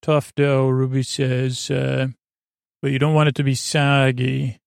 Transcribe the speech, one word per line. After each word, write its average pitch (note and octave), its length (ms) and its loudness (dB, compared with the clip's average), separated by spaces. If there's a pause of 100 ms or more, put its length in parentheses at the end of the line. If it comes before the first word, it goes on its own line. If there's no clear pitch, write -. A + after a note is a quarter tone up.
Tough D3+ 320 0
dough, C3+ 340 2
Ruby C3 340 0
says, B2+ 680 -4
uh, C3 380 -2 (720)
but C#3 100 -2
you C3+ 60 0
don't D3 160 2
want D3+ 160 4
it B2 60 -4
to D3 60 -2
be C3+ 120 2
soggy. C3+ 1120 0